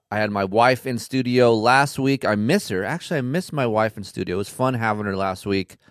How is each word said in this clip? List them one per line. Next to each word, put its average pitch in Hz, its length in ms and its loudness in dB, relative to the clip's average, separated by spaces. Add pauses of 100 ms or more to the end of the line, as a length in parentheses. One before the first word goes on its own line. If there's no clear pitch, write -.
(100)
I 104 80 -4
had 107 140 0
my 101 120 -2
wife 117 400 2
in 127 140 -4
studio 123 560 4
last 127 460 2
week. 135 240 0
I 107 100 2
miss 117 360 0
her. 95 120 -2
Actually, 151 360 -6
I 131 40 -2
miss 143 300 -6
my 139 140 -2
wife 110 300 0
in 104 60 -10
studio. 92 320 -6
It 92 40 -2
was 101 100 -6
fun 127 260 -2
having 107 320 -2
her 98 100 -4
last 95 300 -4
week. 98 300 -2 (140)